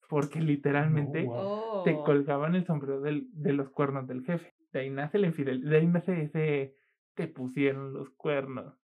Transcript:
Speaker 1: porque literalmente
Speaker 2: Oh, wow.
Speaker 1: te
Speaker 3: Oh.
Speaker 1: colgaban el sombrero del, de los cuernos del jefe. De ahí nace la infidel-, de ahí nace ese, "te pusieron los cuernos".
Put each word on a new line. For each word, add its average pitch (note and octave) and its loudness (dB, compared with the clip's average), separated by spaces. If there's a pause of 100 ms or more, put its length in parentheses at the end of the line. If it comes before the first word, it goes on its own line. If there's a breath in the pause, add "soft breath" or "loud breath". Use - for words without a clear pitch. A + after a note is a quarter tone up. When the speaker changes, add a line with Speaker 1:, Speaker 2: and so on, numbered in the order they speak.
Speaker 1:
porque D3 0
literalmente D3 2
Speaker 2:
Oh, A#2 -4
wow. G3+ -4
Speaker 1:
te F3 4
Speaker 3:
Oh. D3+ -2
Speaker 1:
colgaban C#3+ 2
el F3+ 2
sombrero C#3 -2
del, D3 -2
de C#3+ 0
los C#3 0
cuernos C3+ -2
del B2+ -8
jefe. E3+ -4 (180)
De C#3 -2
ahí C3+ -6
nace C#3+ -2
la G3+ 6
infidel-, C#3 0
de D#3 6
ahí D#3+ 8
nace F3 2
ese, D3 -2 (400 soft breath)
"te - -6
pusieron C3+ -2
los C#3 -8
cuernos". C3 -4 (160)